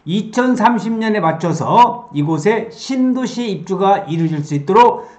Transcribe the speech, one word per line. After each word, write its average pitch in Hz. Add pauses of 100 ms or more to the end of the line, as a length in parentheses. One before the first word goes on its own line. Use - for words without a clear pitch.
이천삼십 226
년에 220
맞춰서 165
이곳에 160
신도시 254
입주가 190
이루어질 160
수 147
있도록 185 (100)